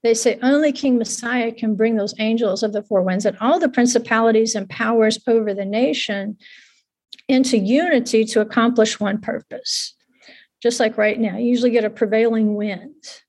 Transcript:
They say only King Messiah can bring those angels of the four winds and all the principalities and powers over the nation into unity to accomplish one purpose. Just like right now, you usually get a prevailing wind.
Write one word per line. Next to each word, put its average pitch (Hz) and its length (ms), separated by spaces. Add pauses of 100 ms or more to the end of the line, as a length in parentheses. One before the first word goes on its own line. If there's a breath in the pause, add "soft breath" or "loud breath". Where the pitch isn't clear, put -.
They 233 120
say 233 280
only 285 300
King 262 240
Messiah 233 540
can 220 240
bring 220 220
those 202 240
angels 220 420
of 214 100
the 214 100
four 196 200
winds 185 240
and 190 140
all 285 180
the 320 100
principalities 226 880
and 196 160
powers 220 560
over 220 260
the 196 120
nation 214 760 (880 soft breath)
into 254 300
unity 240 680
to 220 140
accomplish 226 600
one 208 200
purpose. - 720 (720 soft breath)
Just 240 160
like 220 180
right 214 220
now, 202 180
you 240 100
usually 240 240
get 226 140
a 214 60
prevailing 220 640
wind. 208 760